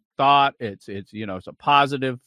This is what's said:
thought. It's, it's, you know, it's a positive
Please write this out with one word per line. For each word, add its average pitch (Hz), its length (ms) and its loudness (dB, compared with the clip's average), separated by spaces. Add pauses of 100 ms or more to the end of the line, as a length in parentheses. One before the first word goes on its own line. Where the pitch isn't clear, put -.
(180)
thought. 139 420 4
It's, 104 300 -10
it's, 98 240 -12
you 107 120 -10
know, 95 120 -8
it's 90 100 -16
a 85 60 -14
positive 139 720 0